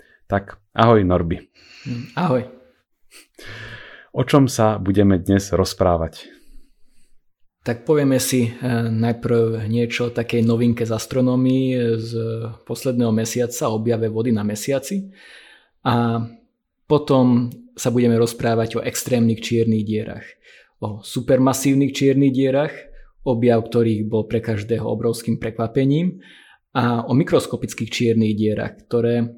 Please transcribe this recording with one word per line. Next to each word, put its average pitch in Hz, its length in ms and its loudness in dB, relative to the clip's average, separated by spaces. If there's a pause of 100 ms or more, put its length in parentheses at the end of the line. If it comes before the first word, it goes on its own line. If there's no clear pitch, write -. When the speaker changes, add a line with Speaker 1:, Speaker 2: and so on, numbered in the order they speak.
(260)
Speaker 1:
Tak, - 320 -6 (160)
ahoj, 113 320 6
Norbi. 87 400 0 (400)
Speaker 2:
Mm, 123 320 -10
ahoj. 143 240 0 (1700)
Speaker 1:
O 127 160 -2
čom 139 240 6
sa 107 320 0
budeme 98 400 4
dnes 98 320 2
rozprávať? 87 880 -2 (1200)
Speaker 2:
Tak 117 240 -6
povieme 139 320 4
si, 123 240 0
eh, 117 80 -4 (400)
najprv 113 800 0
niečo 120 400 -2
o - 20 -14
takej 117 300 0
novinke 117 400 2
z 110 80 -4
astronómii 127 1040 0
z 113 140 -8 (580)
posledného 123 400 -2
mesiaca, 113 640 -2
objave 110 400 -2
vody 113 240 0
na 104 80 -4
mesiaci. 139 640 -4 (800)
A 117 320 0 (640)
potom 127 640 4 (240)
sa - 160 -4
budeme 117 320 4
rozprávať 117 560 0
o 113 80 -4
extrémnych 117 560 0
čiernych 113 480 0
dierach, 110 400 -6 (560)
o 107 160 -8
supermasívnych 131 960 2
čiernych 135 400 4
dierach, 135 400 0 (480)
objav 117 400 2
ktorých 113 480 0
bol 107 160 -2
pre 113 160 -4
každého 110 400 -4
obrovským 113 560 -4
prekvapením, 139 800 -2 (560)
a 120 320 0
o 120 80 0
mikroskopických 123 720 -2
čiernych 110 480 0
dierach, 107 480 -2
ktoré 117 400 0 (140)